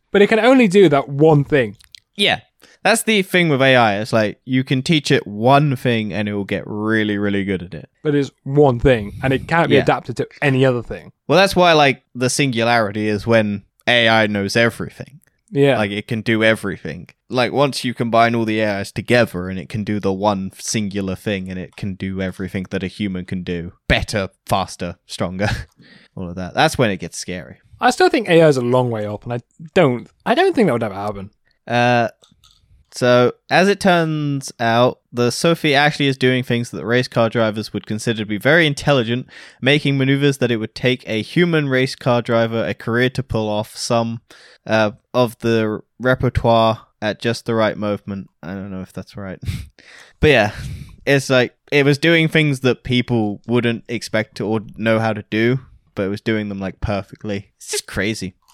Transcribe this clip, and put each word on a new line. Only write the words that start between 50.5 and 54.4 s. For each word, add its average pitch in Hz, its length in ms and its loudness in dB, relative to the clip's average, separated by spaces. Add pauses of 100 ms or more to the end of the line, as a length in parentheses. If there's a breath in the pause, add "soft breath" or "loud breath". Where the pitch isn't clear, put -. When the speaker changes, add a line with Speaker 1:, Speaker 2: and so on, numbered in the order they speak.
Speaker 2:
it's 139 240 0
like, 123 260 2 (160)
it 143 140 2
was 143 100 4
doing 160 320 2
things 151 320 0
that 123 240 0
people 117 600 -2
wouldn't 117 420 -2
expect 110 480 -6
to 107 100 -6